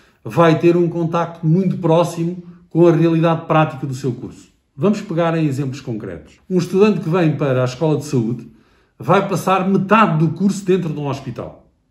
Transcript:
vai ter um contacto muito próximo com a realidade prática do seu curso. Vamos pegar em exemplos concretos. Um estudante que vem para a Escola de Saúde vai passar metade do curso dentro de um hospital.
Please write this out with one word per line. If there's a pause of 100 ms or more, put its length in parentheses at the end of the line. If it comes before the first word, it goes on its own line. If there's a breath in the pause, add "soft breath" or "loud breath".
(240 soft breath)
vai
ter
um
contacto
muito
próximo (260 loud breath)
com
a
realidade
prática
do
seu
curso. (280)
Vamos
pegar
em
exemplos
concretos. (140)
Um
estudante
que
vem
para
a
Escola
de
Saúde (540 soft breath)
vai
passar
metade
do
curso
dentro
de
um
hospital. (240)